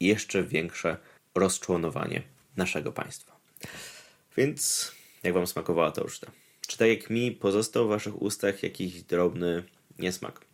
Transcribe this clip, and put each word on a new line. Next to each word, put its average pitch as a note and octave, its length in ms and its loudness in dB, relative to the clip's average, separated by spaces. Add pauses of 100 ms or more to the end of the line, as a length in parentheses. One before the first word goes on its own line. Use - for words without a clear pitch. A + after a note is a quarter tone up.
jeszcze G2+ 440 2
większe E2 520 -2 (380)
rozczłonowanie F2 880 0 (340)
naszego F#2 360 -2
państwa. - 440 -10 (1000)
Więc - 560 0 (300)
jak F2+ 120 2
wam F2+ 120 2
smakowała E2 440 2
ta - 120 -4
uczta? - 280 -10 (360)
Czy - 120 -6
tak A2+ 100 6
jak A2 220 2
mi A#2+ 220 0
pozostał A2 540 2
w - 20 2
waszych G#2 340 -2
ustach G2+ 400 0
jakiś F2+ 400 -4
drobny F2 600 2 (340)
niesmak? - 560 -6